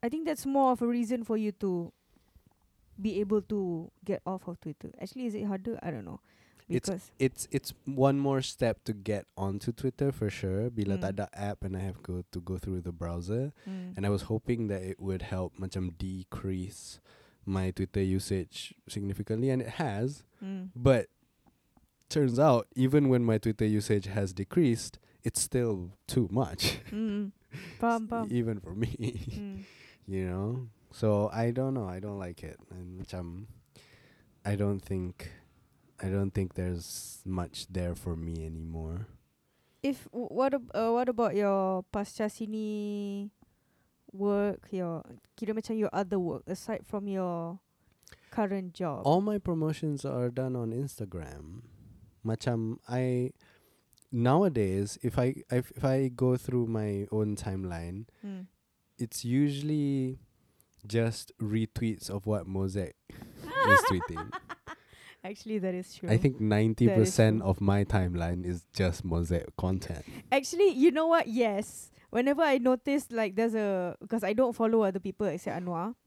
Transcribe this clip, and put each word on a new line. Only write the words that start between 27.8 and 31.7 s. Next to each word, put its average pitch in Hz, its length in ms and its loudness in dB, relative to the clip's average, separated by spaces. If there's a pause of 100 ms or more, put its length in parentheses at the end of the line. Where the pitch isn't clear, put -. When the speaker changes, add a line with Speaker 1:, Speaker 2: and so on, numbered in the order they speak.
Speaker 2:
S-, 208 40 -10
Speaker 1:
faham. 226 220 -4
Speaker 2:
even 113 280 0
for 92 160 -10
me. 117 200 -2
<laughs> - 440 -6
Speaker 1:
Mm. 196 240 -10 (440)
Speaker 2:
You 95 200 -2
know? 107 400 -4 (240)
So, 104 400 2
I 117 200 0
don't 131 220 -2